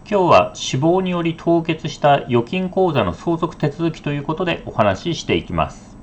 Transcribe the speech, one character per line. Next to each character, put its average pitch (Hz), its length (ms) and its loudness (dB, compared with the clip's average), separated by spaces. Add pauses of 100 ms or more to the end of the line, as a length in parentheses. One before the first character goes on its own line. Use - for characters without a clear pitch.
今 196 280 2
日 - 20 6
は 92 220 6
死 - 240 -6
亡 165 240 2
に 185 100 -2
よ 175 120 -2
り 165 160 -2
凍 170 240 2
結 160 260 -4
し - 80 -10
た 117 300 4
預 120 160 2
金 185 260 -4
口 180 240 2
座 127 100 2
の 87 120 -2
相 165 240 -2
続 165 180 -4
手 147 140 -2
続 165 220 -2
き - 100 -14
と 147 100 -4
い 143 60 -2
う 143 60 -8
こ 156 100 -4
と 185 100 -4
で - 220 -4
お - 40 -10
話 107 440 0
し - 60 -10
し - 40 -12
て 98 120 0
い 82 100 -2
き 87 80 -10
ま 78 160 -2
す。 - 320 -20